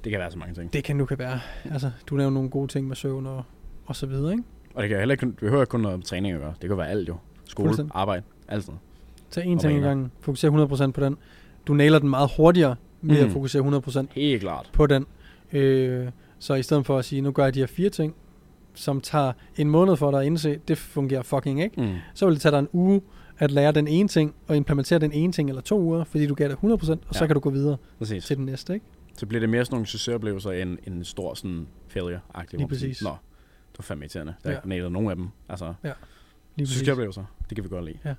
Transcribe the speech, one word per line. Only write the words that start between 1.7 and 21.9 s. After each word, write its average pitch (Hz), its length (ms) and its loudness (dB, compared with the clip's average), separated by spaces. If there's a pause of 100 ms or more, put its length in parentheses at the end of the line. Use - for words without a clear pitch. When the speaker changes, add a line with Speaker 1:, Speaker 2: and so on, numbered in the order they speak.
Speaker 2:
Altså, 135 200 -4 (160)
du 143 80 -4
nævner 139 180 2
nogle 131 160 -2
gode 139 180 -2
ting 135 200 -4
med 131 80 -8
søvn 135 300 -6
og, 131 180 -10 (420)
og 135 100 -8
så - 100 -6
videre, 135 260 -2
ikke? 233 120 -2 (320)
Speaker 1:
Og - 80 -4
det 104 60 -2
kan 104 100 0
heller 120 140 2
ikke 135 80 -2
kun, 127 100 -2
det - 80 -12
behøver 123 220 2
ikke 127 100 2
kun 120 100 0
noget 98 140 0
om 90 60 -6
træning 95 340 -4
at 78 60 -4
gøre. 76 200 -8
Det 85 80 -6
kan 98 80 0
være 82 120 -2
alt 95 200 -4
jo. 87 60 -6 (300)
Skole, - 220 -2
Speaker 2:
Fuldstændig. 147 280 0
Speaker 1:
arbejde, 95 280 -2 (240)
alt 101 160 -6
sådan. 80 160 -14 (520)
Speaker 2:
Tag 175 120 -6
én 180 120 2
Speaker 1:
Og 165 60 2
Speaker 2:
ting - 40 -2
ad 151 40 6
Speaker 1:
vaner. 143 180 2
Speaker 2:
gangen. 135 320 -2
Fokuser 151 300 0
hundrede 151 180 6
procent 135 280 0
på 139 60 -2
den. 139 160 0 (500)
Du 143 60 2
nailer 147 260 8
den 147 100 2
meget 135 280 2
hurtigere 156 380 6 (260)
ved 151 160 6
at 139 100 6
Speaker 1:
Mm. 104 60 0
Speaker 2:
fokusere 135 280 0
hundrede 139 200 2
procent 135 320 -4
Speaker 1:
Helt 135 280 0
klart. 80 320 -6
Speaker 2:
på 151 140 6
den. 139 180 4 (480)
Øh, 131 540 2 (320)
så - 140 -2
i 135 100 0
stedet 147 220 2
for 139 120 2
at 127 80 0
sige, 139 160 -2
"Nu 139 100 0
gør 139 120 2
jeg 135 100 4
de 131 60 -2
her 131 80 2
fire 190 220 0
ting," 156 260 -4 (580)
som 139 280 -2
tager 139 320 0 (240)
en 151 120 2
måned 175 260 6
for 139 160 2
dig 139 80 2
at 135 60 0
indse, 151 420 0
det 160 100 2
fungerer 135 440 -2
fucking 139 420 -2
ikke, 208 180 -4
Speaker 1:
Mm. 101 140 -2 (180)